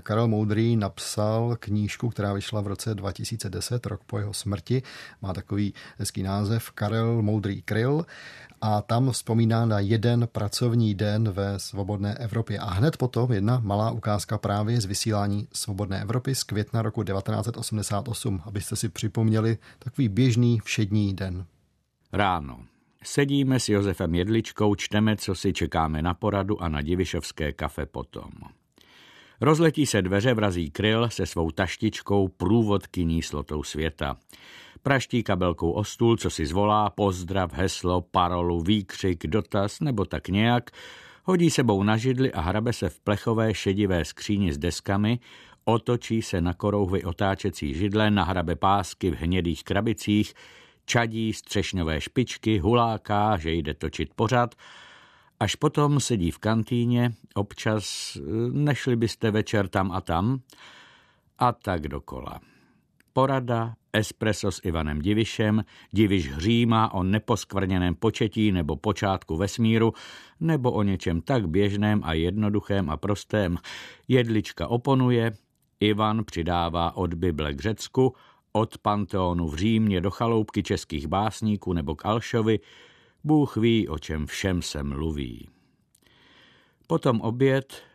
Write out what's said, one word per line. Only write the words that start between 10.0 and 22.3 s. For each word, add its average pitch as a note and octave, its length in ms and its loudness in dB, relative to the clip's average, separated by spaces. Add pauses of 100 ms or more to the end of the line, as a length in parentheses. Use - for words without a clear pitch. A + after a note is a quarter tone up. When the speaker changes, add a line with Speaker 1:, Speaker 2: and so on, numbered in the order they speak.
Speaker 1:
pracovní A2 640 0
den G#2+ 340 0
ve G2+ 300 -2
Svobodné G2+ 560 -4
Evropě. G#2+ 440 -4
A G#2 100 -6
hned G#2+ 280 2
potom B2 340 0
jedna A2 320 2
malá G#2 280 2
ukázka G#2+ 460 -2
právě G#2+ 440 0
z G2 40 -2
vysílání G2+ 680 -2
Svobodné G2 480 -4
Evropy B2 340 -2
z - 80 -4
května G#2+ 380 -2
roku A2 220 -2
devatenáct G2 420 -2
set A#2 120 -6
osmdesát G#2+ 500 -4
osm, G2+ 380 -4
abyste G#2 300 -8
si G#2+ 140 -4
připomněli A2 680 0 (220)
takový B2+ 300 -2
běžný A#2+ 540 4
všední G2+ 520 0
den. F2+ 300 -6 (680)
Speaker 2:
Ráno. E2+ 460 0 (440)